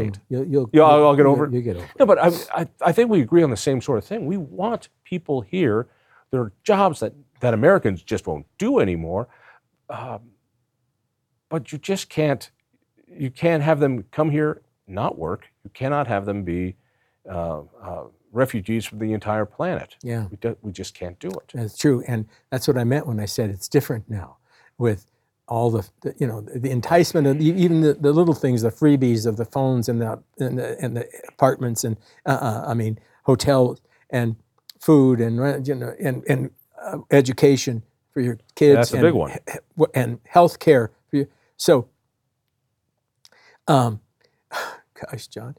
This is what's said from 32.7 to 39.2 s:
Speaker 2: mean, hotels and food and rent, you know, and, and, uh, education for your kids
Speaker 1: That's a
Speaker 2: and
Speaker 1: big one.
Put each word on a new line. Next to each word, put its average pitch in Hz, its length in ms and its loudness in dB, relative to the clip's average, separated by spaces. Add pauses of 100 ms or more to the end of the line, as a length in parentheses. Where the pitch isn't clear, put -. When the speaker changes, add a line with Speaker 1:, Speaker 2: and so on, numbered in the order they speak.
Speaker 2:
mean, 110 240 -4 (240)
hotels 131 580 2 (300)
and 117 260 -2 (420)
food 131 440 4
and 117 180 -2
rent, 135 260 -4
you 139 80 -4
know, 123 240 -10
and, 127 300 -4
and, 131 220 -2 (320)
uh, - 160 -10 (120)
education 131 720 2 (300)
for - 80 -6
your 123 180 -4 (180)
kids 143 200 6
Speaker 1:
That's 120 160 2
a 127 40 -2
Speaker 2:
and 131 80 0
Speaker 1:
big 165 100 4
one. 78 160 -2